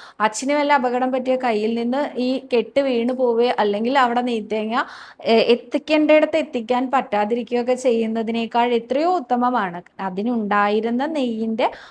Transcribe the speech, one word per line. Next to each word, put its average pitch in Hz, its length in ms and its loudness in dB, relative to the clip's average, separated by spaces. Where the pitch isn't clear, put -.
അച്ഛന് 220 320 0
വല്ല 294 200 2
അപകടം 254 400 0
പറ്റിയ 254 240 0
കയ്യിൽ 226 380 0
നിന്ന് 240 440 -2
ഈ 254 220 0
കെട്ട് 233 280 0
വീണ് 247 320 0
പോവുകയോ 240 460 2
അല്ലെങ്കിൽ 214 400 0
അവിടെ 240 220 2
നെയ്ത്തേങ്ങ, 220 640 -4
ഏ, 226 140 4
എത്തിക്കേണ്ടിടത്ത് 302 1000 2
എത്തിക്കാൻ 254 540 -2
പറ്റാതിരിക്കുകയൊക്കെ 240 840 0
ചെയ്യുന്നതിനേക്കാൾ 226 920 0
എത്രയോ 247 480 0
ഉത്തമമാണ്. 240 640 -2
അതിനുണ്ടായിരുന്ന 208 1080 0
നെയ്യിൻ്റെ 233 640 -2